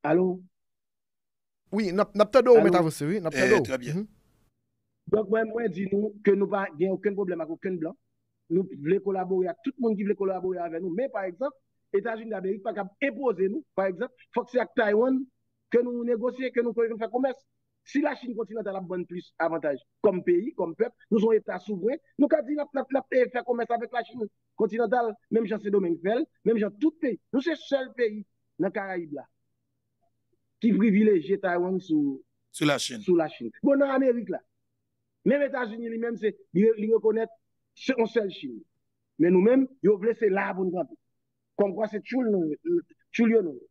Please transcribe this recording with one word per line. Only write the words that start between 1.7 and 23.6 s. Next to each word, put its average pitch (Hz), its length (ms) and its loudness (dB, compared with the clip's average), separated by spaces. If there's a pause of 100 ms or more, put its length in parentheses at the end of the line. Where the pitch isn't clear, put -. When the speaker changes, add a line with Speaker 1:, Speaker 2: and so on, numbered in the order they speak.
Speaker 2:
Oui, 202 220 -2
n 190 80 0
ap, - 160 0
n 202 80 4
ap 202 80 -2
tande 254 160 6
ou, 247 80 12
Speaker 1:
Alo? 220 100 8
Speaker 2:
mèt 180 120 6
avanse, 160 260 0
oui, 185 160 -2
n 165 80 -4
ap 147 80 -6
tande 127 160 6
Speaker 3:
Eh, 202 60 8
Speaker 2:
ou. 151 40 4
Speaker 3:
très 127 160 -2
bien. 123 160 -6
Speaker 2:
Mhm. 202 120 -4 (1040)
Speaker 1:
Donk, 208 180 0
mwen, 220 240 0
mwen, 226 200 -4
di 190 180 -6
nou 208 240 -2 (100)
ke 202 100 6
nou 196 140 0
pa 196 180 -2 (120)
gen 185 160 0
okenn 196 200 -4
pwoblèm 185 260 -4
avèk 160 180 -8
okenn 185 200 -6
blan. 160 180 -8 (540)
Nou 175 160 2 (160)
vle 170 220 2
kolabore 185 460 -2
avèk 170 140 -12
tout 269 140 -6
moun 226 180 0
ki 202 100 -4
vle 208 80 0
kolabore 185 440 -4
avèk 165 240 -6
nou. 180 120 -6
Men, 262 180 -4
pa 196 160 -6
egzanp, 233 260 -8 (380)
Etazini 226 380 -4
d 208 80 -6
Amerik 190 240 -4
pa 220 100 -6
ka 196 120 -8 (180)
enpoze 233 480 -2
nou. 277 140 -8 (100)
Pa 196 160 -2
egzanp, 190 200 -8 (240)
fòk 240 160 -4
se 247 120 0
ak 220 160 -8
Taiwan 226 400 2 (520)
ke 240 120 4
nou 240 240 -4
negosye, 247 480 -4
ke 240 80 0
nou 233 100 -2
fè 226 380 -4
komès. 262 260 -2 (480)
Si - 160 -2
la 285 140 -2
Chin 247 220 -12
kontinantal 208 400 -8
a 196 40 -6
bann 180 280 -8
plis 175 300 -12
avantaj 160 400 -2 (260)
kòm 190 180 2
peyi, 180 320 0
kòm 165 240 -4
pèp, 233 140 -2 (180)
nou 226 80 4
son 220 160 4
Eta 208 240 -2
souveren, 208 400 -4 (200)
nou 277 100 4
ka 302 140 2
di 269 120 -6
n 294 80 -4
ap, 294 120 -8
n 269 80 -2
ap, - 100 -10
n 269 80 0
ap, - 60 -18 (100)
eh, 247 160 6
fè 240 100 -2
komès 233 280 -2